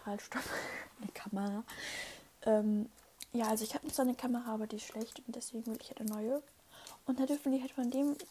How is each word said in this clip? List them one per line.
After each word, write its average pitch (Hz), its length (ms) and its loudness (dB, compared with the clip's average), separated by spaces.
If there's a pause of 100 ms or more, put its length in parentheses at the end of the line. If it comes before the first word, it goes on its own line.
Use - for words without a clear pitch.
halt, 208 160 -2
stopp, - 180 -4 (300)
<laughs> - 280 -8
eine 208 120 -6
Kamera. 202 520 -2 (800)
Ähm, 214 480 6 (440)
ja, 226 160 2
also 220 140 2
ich 214 120 -2
habe 302 140 -4
zwar 269 160 4
eine 247 100 4
Kamera, 240 360 0
aber 220 140 0
die 214 120 -6
ist 214 100 -10
schlecht 226 400 -8
und 226 80 -6
deswegen 226 320 -6
will 220 120 -2
ich - 100 -14
halt - 120 -12
eine 220 80 -2
neue. 220 320 0 (640)
Und 254 140 2
da 262 60 4
dürfen 285 260 2
die 262 100 4
halt 262 100 -6
von 247 200 0
dem 285 240 4 (160)